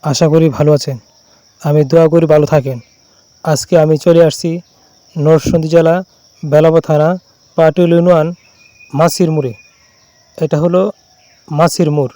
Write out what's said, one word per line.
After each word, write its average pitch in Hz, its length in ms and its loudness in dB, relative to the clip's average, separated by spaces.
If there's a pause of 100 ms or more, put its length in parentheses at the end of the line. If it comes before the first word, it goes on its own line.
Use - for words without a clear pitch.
আশা 156 260 0
করি 160 200 2
ভালো 147 240 0
আছেন। 139 260 -4 (640)
আমি 151 220 0
দোয়া 160 240 2
করি 165 180 2
ভালো 151 200 2
থাকেন। 131 320 -2 (640)
আজকে 160 360 -2
আমি 156 200 2
চলে 170 260 2
আসছি 165 360 -4 (580)
নরসিংদী 156 500 0
জেলা 165 340 0 (420)
বেলাব 156 360 2
থানা 156 380 -2 (360)
পাটুল 165 380 2
ইউনিয়ন 170 420 2 (600)
মাছির 165 360 0
মোড়ে। 143 220 -4 (880)
এটা 151 180 -4
হলো 180 340 -2 (580)
মাছির 156 400 0
মোড়। 147 260 -4